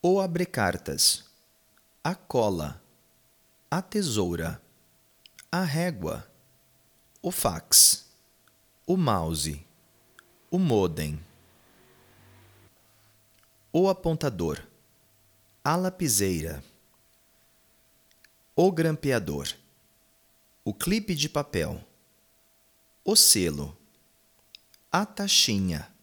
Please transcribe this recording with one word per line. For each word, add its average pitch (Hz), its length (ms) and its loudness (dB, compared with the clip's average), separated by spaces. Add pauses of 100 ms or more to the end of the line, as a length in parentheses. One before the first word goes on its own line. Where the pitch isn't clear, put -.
O 185 200 2
abrecartas. 123 1040 -2 (800)
A 170 100 -2
cola. 92 680 -2 (880)
A 175 120 -2
tesoura. 92 800 -4 (880)
A 180 140 -2
régua. 147 680 -4 (880)
O 175 120 -6
fax. - 760 2 (800)
O 185 100 2
mouse. 82 720 0 (840)
O 175 80 -2
modem. 85 600 0 (2500)
O 190 160 4
apontador. 147 760 -2 (1000)
A 151 120 2
lapiseira. 98 880 -2 (1900)
O 185 160 4
grampeador. 127 840 -2 (1120)
O 104 80 -4
clipe 202 420 -2
de 147 140 -2
papel. 98 560 -4 (1200)
O 202 100 2
selo. 76 600 2 (1120)
A 185 140 0
taxinha. 98 880 0 (100)